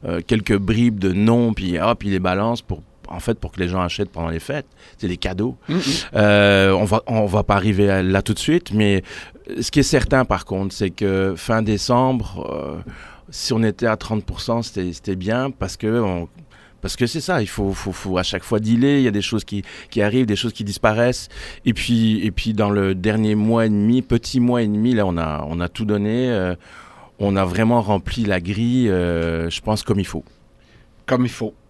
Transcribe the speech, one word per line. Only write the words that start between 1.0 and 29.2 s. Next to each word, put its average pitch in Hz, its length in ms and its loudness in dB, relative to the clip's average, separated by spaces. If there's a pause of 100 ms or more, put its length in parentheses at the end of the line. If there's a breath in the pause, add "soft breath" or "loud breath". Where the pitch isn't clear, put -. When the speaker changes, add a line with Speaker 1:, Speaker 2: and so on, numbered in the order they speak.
Speaker 1:
noms, 113 420 4
puis 90 240 -2
hop, 104 260 0
ils 101 60 -2
les 98 80 0
balancent 98 440 0
pour, 76 200 -10 (260)
en 85 120 -12
fait, 113 180 -2
pour 87 140 -10
que - 80 -8
les 90 80 0
gens 92 120 -2
achètent 90 300 -4
pendant 82 180 -6
les 82 120 -4
fêtes. - 260 -8 (320 loud breath)
C'est - 100 -4
des 90 80 -4
cadeaux. 98 400 -4 (120)
Speaker 2:
Mm, 139 60 -2
mm. 185 60 0 (340 loud breath)
Speaker 1:
Euh, 101 580 6
on 95 120 4
va, 107 220 2
on 110 200 2
va 101 160 2
pas 101 140 2
arriver 101 340 2
à, 95 120 2
là 95 200 2
tout 107 120 0
de - 40 -8
suite, - 340 0
mais 101 300 4 (580 loud breath)
ce 117 100 -4
qui 147 100 4
est 135 40 6
certain, 131 400 2
par 98 200 -2
contre, 98 300 -4
c'est 98 160 -2
que 95 460 0
fin 113 260 0
décembre, 120 920 0
euh, 73 380 -8 (400 loud breath)
si - 220 -6
on 113 100 2
était 110 240 0
à 107 100 2
trente 107 280 -4
pour - 160 -8
cent, 117 220 -2
c'était, 92 300 -6
c'était 92 240 -6
bien 113 340 -2
parce - 260 -8
que 113 240 0
on, 90 280 -2 (540 loud breath)
parce - 140 -6
que 123 100 0
c'est 156 140 -4
ça, 160 220 0
il 101 60 -2
faut, 98 240 -2
faut, 95 200 -6
faut 92 240 -4
à 90 60 2
chaque 92 220 -4
fois 110 140 0
dealer, 117 400 4
il 135 60 4
y 123 40 4
a - 40 2
des 101 100 0
choses 107 220 -2
qui, 101 180 -8 (280 loud breath)
qui 113 120 -2
arrivent, 110 240 2
des 104 100 2
choses 110 160 -4
qui - 120 -8
disparaissent. 113 640 0 (380 loud breath)
Et 117 80 2
puis, 110 500 2
et 107 60 0
puis 110 240 -2
dans 104 160 2
le 98 240 2
dernier 107 400 0
mois 110 320 2
et - 20 2
demi, 107 340 2
petit 120 380 -2
mois 120 220 2
et 110 40 0
demi, 107 280 2
là, 104 120 2
on 90 120 0
a, 76 300 -4
on 85 120 -4
a 87 80 -2
tout - 160 -6
donné, 107 460 0
euh, 92 240 -2 (640 loud breath)
on 101 180 2
a 95 80 2
vraiment 113 380 2
rempli 101 420 -2
la 98 160 0
grille, 117 480 0
euh, 85 600 0